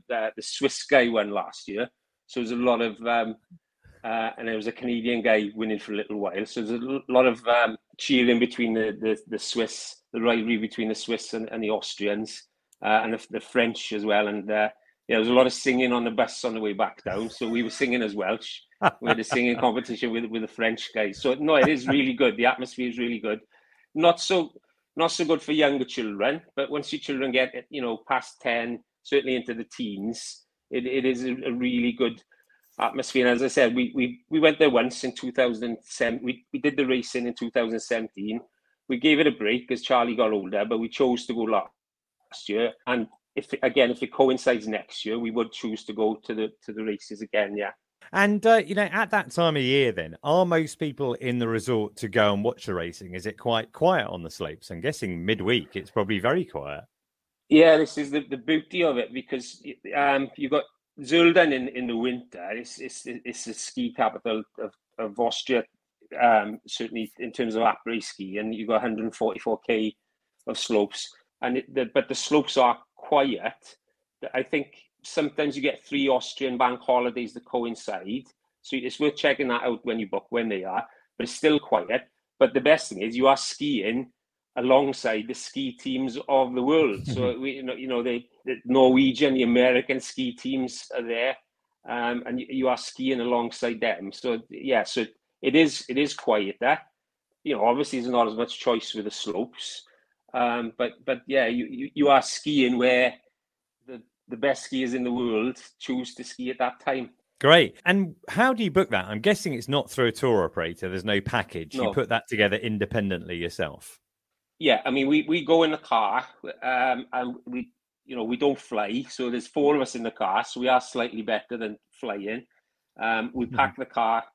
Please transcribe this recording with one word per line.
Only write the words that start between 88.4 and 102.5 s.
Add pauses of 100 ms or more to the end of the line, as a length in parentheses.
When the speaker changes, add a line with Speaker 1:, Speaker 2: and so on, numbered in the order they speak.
Speaker 1:
the
Norwegian,
the
American
ski
teams
are
there, (540)
um,
and
you,
you
are
skiing
alongside
them.
So (100)
yeah,
so (360)
it
is,
it
is
quieter. (640)
You
know,
obviously
there's
not
as
much
choice
with
the
slopes, (500)
um,
but, (120)
but
yeah,
you,
you,
you
are
skiing